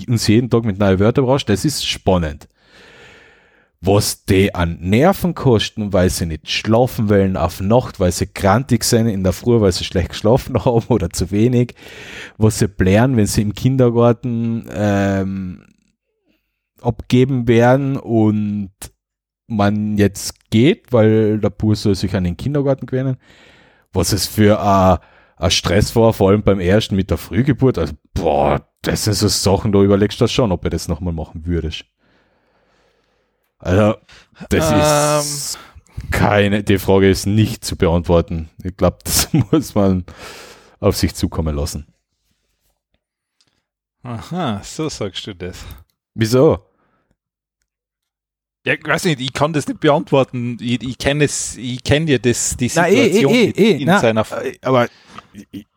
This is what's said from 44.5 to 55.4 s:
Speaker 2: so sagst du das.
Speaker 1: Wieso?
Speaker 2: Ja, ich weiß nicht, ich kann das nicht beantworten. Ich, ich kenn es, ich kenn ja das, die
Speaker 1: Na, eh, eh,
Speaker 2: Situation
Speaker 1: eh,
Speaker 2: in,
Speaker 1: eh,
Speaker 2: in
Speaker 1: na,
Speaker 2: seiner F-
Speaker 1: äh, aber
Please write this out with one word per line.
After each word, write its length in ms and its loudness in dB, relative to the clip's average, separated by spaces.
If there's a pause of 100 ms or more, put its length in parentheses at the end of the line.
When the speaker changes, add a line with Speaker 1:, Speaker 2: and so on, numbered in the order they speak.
Speaker 2:
so 260 -8
sagst 380 -10
du 80 -12
das. 300 -14 (500)
Speaker 1:
Wieso? 440 4 (2000)
Speaker 2:
Ja, 60 0
ich 140 -8
weiß 180 -2
nicht, 160 0
ich 140 -8
kann 180 -2
das 160 -4
nicht 120 -8
beantworten. 800 0
Ich, 220 -4
ich 160 -8
kenn 220 -2
es, 360 -4
ich 280 -10
kenn 240 0
ja 100 2
das, 380 -2
die 180 -2
Speaker 1:
Na, 140 2
eh, 60 4
eh, 180 4
Speaker 2:
Situation 220 4
Speaker 1:
eh, 160 4
Speaker 2:
in, 60 -6
Speaker 1:
eh, 140 4 (120)
Speaker 2:
in 40 -2
Speaker 1:
na, 140 4
Speaker 2:
seiner 220 2
F- 100 -8 (100)
Speaker 1:
äh, 200 -8
aber 260 2 (640)